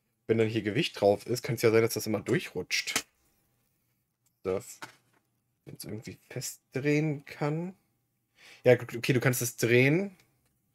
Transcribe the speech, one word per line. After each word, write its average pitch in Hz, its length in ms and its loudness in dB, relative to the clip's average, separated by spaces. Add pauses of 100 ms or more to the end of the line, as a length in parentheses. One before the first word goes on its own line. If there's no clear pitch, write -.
(280)
wenn 113 100 2
dann 113 100 4
hier 110 140 -2
Gewicht 104 360 -2
drauf 104 280 4
ist, 123 160 -4
kann's - 180 -4
ja 117 100 4
sein, 113 120 6
dass 113 120 0
das 107 120 -6
immer 104 140 -2
durchrutscht. - 840 -4 (1400)
Das, 95 340 -4 (880)
wenn's - 200 -16
irgendwie 101 320 -12 (140)
festdrehen 147 920 -4
kann. 160 500 -6 (880)
Ja, 123 140 8
gu-, 120 200 -6
okay, 120 160 0
du 123 80 2
kannst 127 220 0
es 120 140 -6
drehen. 139 600 2 (580)